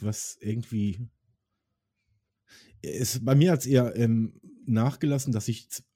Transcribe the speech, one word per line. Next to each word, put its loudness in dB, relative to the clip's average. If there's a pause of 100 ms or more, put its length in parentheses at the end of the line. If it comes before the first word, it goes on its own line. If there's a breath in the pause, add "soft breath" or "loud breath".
was -8
irgendwie, -4 (1700 loud breath)
es, -6
bei 4
mir 6
hat's 0
eher, 2
ähm, 0 (260)
nachgelassen, 0
dass -2
ich -8
z-, -14 (100)